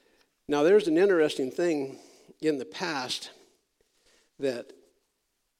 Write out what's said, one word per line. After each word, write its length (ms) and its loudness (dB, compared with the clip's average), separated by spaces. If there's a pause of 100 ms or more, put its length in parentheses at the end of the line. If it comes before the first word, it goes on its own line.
(480)
Now, 160 2
there's 240 4
an 100 2
interesting 540 2
thing 460 -4 (420)
in 180 -2
the 60 -10
past 680 -8 (1120)
that, 320 -6 (880)